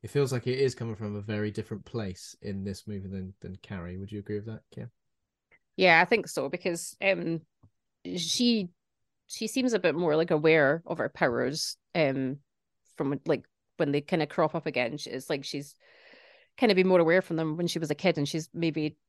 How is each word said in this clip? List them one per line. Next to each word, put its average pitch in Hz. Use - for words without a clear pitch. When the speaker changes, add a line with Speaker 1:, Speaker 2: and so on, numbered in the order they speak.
Speaker 1:
it 107
feels 139
like 120
it 127
is 135
coming 113
from 104
a 104
very 107
different 104
place 101
in 98
this 98
movie 101
than, 95
than 92
Carrie. 90
Would 98
you 104
agree 104
with 101
that, 110
Kim? 117
Speaker 2:
Yeah, 175
I 175
think 214
so, 139
because, 175
um, 175
she, 240
she -
seems 247
a 220
bit 165
more, 156
like, 165
aware 156
of -
her 110
powers, 127
um, 135
from, 143
like, 151
when 143
they 147
kinda 156
crop 156
up 160
again. 123
She, -
it's 131
like 143
she's 143
kinda 220
been 185
more 185
aware 170
from 165
them 160
when 175
she 165
was 160
a 151
kid, 170
and 143
she's 160
maybe 156